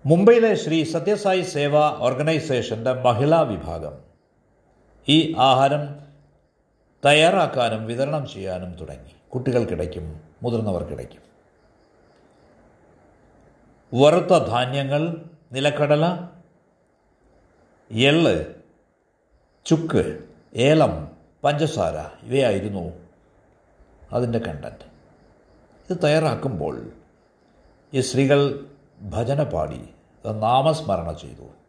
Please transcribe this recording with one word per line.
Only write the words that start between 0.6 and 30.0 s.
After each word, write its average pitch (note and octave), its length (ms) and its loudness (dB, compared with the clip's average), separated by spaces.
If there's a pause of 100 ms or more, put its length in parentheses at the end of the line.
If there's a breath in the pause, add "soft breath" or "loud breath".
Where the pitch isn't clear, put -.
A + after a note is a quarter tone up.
സത്യസായി F#3 580 -2
സേവ D3 360 0
ഓർഗനൈസേഷൻ്റെ C3 1160 0
മഹിളാ B2+ 480 2
വിഭാഗം D#2+ 560 -6 (1080)
ഈ D#3 300 2
ആഹാരം C3+ 760 2 (920)
തയ്യാറാക്കാനും C#3+ 800 2
വിതരണം C3+ 420 -4
ചെയ്യാനും F#2 480 -10
തുടങ്ങി, D2+ 360 -16 (180)
കുട്ടികൾക്കിടയ്ക്കും F2 920 -4 (220)
മുതിർന്നവർക്കിടയ്ക്കും. G#2+ 800 -6 (2750)
വറുത്ത D#3 520 4
ധാന്യങ്ങൾ, C#3 800 -4 (260)
നിലക്കടല, D3 760 0 (1600)
എള്ള്, B2+ 640 2 (1080)
ചുക്ക്, D#3+ 580 -2 (320)
ഏലം, A#2 560 2 (320)
പഞ്ചസാര G2+ 840 -4
ഇവയായിരുന്നു G2+ 680 -2 (1160)
അതിൻ്റെ A#2 280 -2
കണ്ടന്റ്. D2 460 -10 (1040)
ഇത് F3+ 140 -4
തയ്യാറാക്കുമ്പോൾ A2+ 880 -2 (1000)
ഈ C3+ 80 0
സ്ത്രീകൾ C#3 640 4 (360)
ഭജന A#2 420 -2
പാടി, D2+ 460 -4 (360)